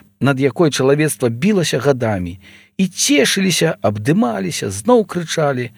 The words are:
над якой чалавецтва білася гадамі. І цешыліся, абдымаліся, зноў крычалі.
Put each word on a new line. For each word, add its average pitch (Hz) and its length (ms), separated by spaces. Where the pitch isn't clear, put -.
над 131 200
якой 139 320
чалавецтва 139 580
білася 151 500
гадамі. 110 600
І 190 100
цешыліся, 190 960
абдымаліся, 170 880
зноў 202 360
крычалі. 143 720